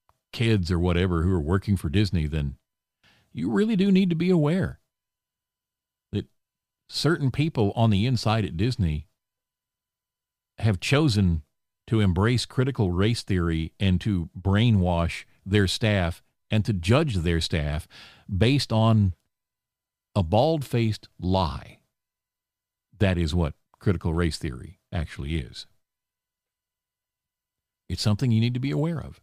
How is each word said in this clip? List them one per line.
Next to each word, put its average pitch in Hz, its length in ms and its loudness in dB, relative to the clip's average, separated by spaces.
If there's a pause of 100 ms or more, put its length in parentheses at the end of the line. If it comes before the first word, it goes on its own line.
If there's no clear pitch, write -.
(320)
kids 107 400 0
or 87 60 2
whatever 87 440 2
who 92 100 2
are 90 80 0
working 92 360 0
for 82 120 -4
Disney, 87 380 0
then 73 300 -4 (760)
you 170 180 -4
really 214 260 0
do 196 160 4
need 190 180 4
to 165 60 0
be 180 140 0
aware 151 500 0 (1300)
that 101 160 -4 (640)
certain 143 420 -2
people 127 460 0
on 117 140 4
the 101 160 2
inside 113 380 0
at 85 120 -8
Disney 82 500 -2 (1500)
have 104 220 2
chosen 104 640 2 (440)
to 113 140 0
embrace 101 460 2
critical 127 440 -2
race 101 320 0
theory 82 560 -2
and 92 220 2
to 90 380 -2
brainwash 92 840 0 (200)
their 98 240 2
staff 98 540 -2 (280)
and 107 140 2
to 120 80 -2
judge 110 440 0
their 82 240 0
staff 76 480 -4 (460)
based 123 380 2
on 110 420 4 (1000)
a 101 80 0
bald-faced 117 840 0 (100)
lie. 90 600 -4 (1200)
That 92 200 0
is 82 160 -2
what 82 200 -2 (260)
critical 85 340 -2
race 85 240 -2
theory 73 400 -12 (140)
actually 78 440 -8
is. 62 300 -12 (2250)
It's - 140 -8
something 107 280 0
you 110 100 4
need 120 140 0
to 127 60 -6
be 135 100 -4
aware 151 300 -2
of. - 220 -16